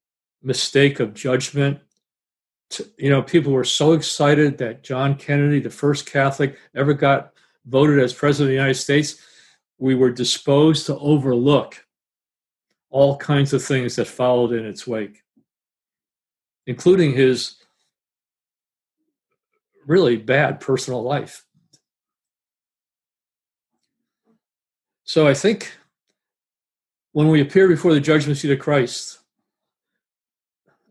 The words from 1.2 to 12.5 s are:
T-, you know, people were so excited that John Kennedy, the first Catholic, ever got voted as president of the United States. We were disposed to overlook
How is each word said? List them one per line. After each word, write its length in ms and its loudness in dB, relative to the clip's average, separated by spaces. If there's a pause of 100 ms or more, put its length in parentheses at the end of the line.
T-, 140 -12 (140)
you 120 0
know, 120 2
people 300 0
were 120 0
so 280 2
excited 680 2
that 260 -10
John 320 -4
Kennedy, 440 0
the 100 -6
first 360 -2
Catholic, 520 -2 (160)
ever 200 0
got 380 0 (340)
voted 320 4
as 160 2
president 320 0
of 40 0
the 40 0
United 200 0
States. 460 -2 (580)
We 160 0
were 160 2
disposed 760 0
to 120 -6
overlook 840 0 (1080)